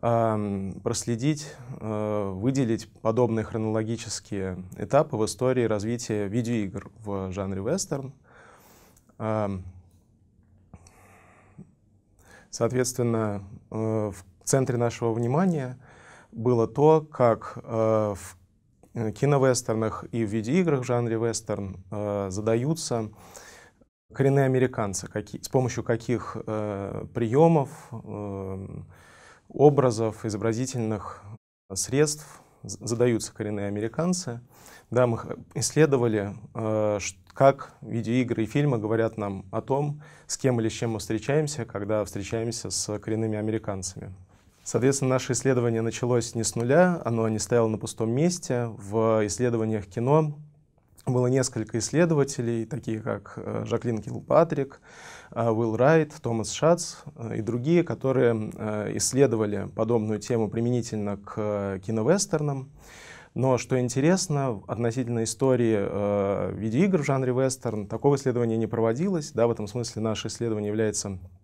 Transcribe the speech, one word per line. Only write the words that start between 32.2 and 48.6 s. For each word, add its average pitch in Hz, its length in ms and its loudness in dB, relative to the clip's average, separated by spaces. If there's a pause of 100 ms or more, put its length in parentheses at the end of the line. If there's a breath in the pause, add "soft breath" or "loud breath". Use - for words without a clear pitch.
з-, 98 180 -12
задаются 113 520 2
коренные 104 340 -6
американцы. 120 720 -4 (480 loud breath)
Да, 123 160 4
мы 117 140 0
х-, - 160 -10 (180)
исследовали, 120 840 2 (200)
э, 107 440 0
ш-, - 160 -8 (180)
как 139 480 4
видеоигры 113 600 0
и - 20 0
фильмы 143 320 2
говорят 110 400 0
нам 98 340 -6
о - 100 -4
том, 147 400 -2 (260 loud breath)
с - 100 -6
кем 123 220 2
или 113 80 0
с 110 60 -2
чем 117 180 -4
мы 107 80 -4
встречаемся, 139 640 -2
когда 104 400 -2
встречаемся 113 640 -6
с 104 300 -4
коренными 110 380 -2
американцами. 104 760 -6 (500 soft breath)
Соответственно, 131 480 2
наше 127 200 0
исследование 120 500 2
началось 117 540 0
не 117 80 -2
с - 120 -4
нуля, 156 500 4
оно 113 240 2
не 107 100 -2
стояло 113 300 2
на 107 80 -2
пустом 113 340 -4
месте. 131 560 0 (100)